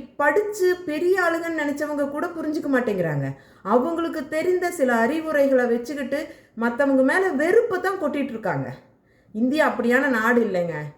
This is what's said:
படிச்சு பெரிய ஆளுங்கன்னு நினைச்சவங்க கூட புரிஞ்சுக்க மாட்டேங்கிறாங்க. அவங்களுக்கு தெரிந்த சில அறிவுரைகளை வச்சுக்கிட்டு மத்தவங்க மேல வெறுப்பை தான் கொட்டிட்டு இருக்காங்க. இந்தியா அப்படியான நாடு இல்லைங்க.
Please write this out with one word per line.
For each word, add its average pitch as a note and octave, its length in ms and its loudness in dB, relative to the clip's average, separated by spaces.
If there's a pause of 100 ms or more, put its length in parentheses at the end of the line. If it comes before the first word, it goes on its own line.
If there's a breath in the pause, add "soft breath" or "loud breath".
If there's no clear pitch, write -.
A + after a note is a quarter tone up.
(160)
படிச்சு F#4 600 2 (100)
பெரிய F4 340 0
ஆளுங்கன்னு E4 400 0
நினைச்சவங்க C#4+ 500 -2
கூட D#4 160 -4
புரிஞ்சுக்க D#4 380 -4 (100)
மாட்டேங்கிறாங்க. E3 600 0 (280 loud breath)
அவங்களுக்கு D#4 680 0
தெரிந்த F4 420 0
சில C4+ 220 0
அறிவுரைகளை C4+ 760 2
வச்சுக்கிட்டு C#4 600 -4 (280 loud breath)
மத்தவங்க C4 480 2
மேல F4 280 2
வெறுப்பை F4 500 2
தான் F#4+ 220 -2
கொட்டிட்டு C#4+ 220 -2
இருக்காங்க. D#3 500 -4 (580 soft breath)
இந்தியா B3+ 400 2
அப்படியான B3 340 2
நாடு A#3+ 340 2
இல்லைங்க. F3+ 320 0 (260)